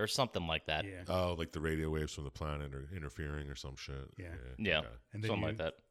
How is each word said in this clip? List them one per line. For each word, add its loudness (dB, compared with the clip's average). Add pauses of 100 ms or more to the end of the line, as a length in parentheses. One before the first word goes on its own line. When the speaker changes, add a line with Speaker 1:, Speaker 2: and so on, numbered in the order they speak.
Speaker 1:
or 4
something 2
like 2
that. 2
Speaker 2:
Yeah. -8
Speaker 3:
Oh, 4
like -2
the -2
radio 2
waves 2
from -6
the -4
planet -4
are -8
interfering -4
or -6
some -8
shit. -8 (220)
Speaker 2:
Yeah. -8 (320)
Speaker 3:
Yeah, 2
Speaker 1:
Yeah, 8
Speaker 3:
okay. 0 (260)
Speaker 2:
And -4
then 2
Speaker 1:
something 4
Speaker 2:
you, 2
Speaker 1:
like 0
that. 0 (160)